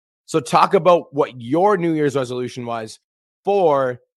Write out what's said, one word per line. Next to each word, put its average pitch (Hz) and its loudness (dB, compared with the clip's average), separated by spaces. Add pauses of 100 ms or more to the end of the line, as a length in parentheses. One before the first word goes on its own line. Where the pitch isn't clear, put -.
(260)
So 160 -2
talk - 2
about 170 2
what 127 -4
your 175 0
New 170 -2
Year's 147 -2
resolution 123 -6
was 113 -10 (440)
for 143 2 (180)